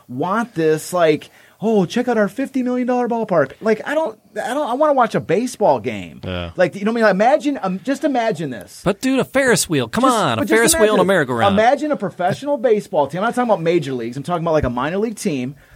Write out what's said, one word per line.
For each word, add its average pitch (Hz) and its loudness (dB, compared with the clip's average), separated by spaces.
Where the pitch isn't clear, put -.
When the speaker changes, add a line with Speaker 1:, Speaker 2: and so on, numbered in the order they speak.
Speaker 1:
want 185 -4
this, 156 0
like, 160 2
"Oh, 208 2
check 240 -2
out 233 0
our 208 2
fifty 269 -4
million 247 -2
dollar 247 0
ballpark." 208 0
Like, 214 0
I 277 -4
don't, 320 -4
I - -4
don't, 294 -2
I 233 -2
wanna 294 2
watch 240 2
a 156 0
baseball 170 0
game. 95 -8
Speaker 2:
Yeah. 90 -6
Speaker 1:
Like, 180 0
you 202 -8
know 214 0
what 233 -2
I 220 4
mean? 208 6
Imagine, 247 2
um, 190 -4
just 277 -4
imagine 226 -2
this. 98 -14
Speaker 2:
But 196 0
dude, 262 0
a 202 0
Ferris 254 0
wheel. 135 0
Come 226 0
Speaker 1:
Just, 254 4
Speaker 2:
on, 170 2
a 110 0
Speaker 1:
but 202 -2
just 214 0
Speaker 2:
Ferris 226 4
wheel 214 2
and 214 6
a 214 2
Speaker 1:
imagine 208 4
this. 175 4
Speaker 2:
merry-go-round. 147 2
Speaker 1:
Imagine 269 2
a - -2
professional 214 -4
baseball 196 0
team. 165 -6
I'm 214 0
not 233 -2
talking 240 -2
about 185 2
major 160 0
leagues. 120 -8
I'm 139 -10
talking 175 -4
about, 165 0
like, 147 2
a 127 0
minor 135 -4
league 220 -2
team 143 -4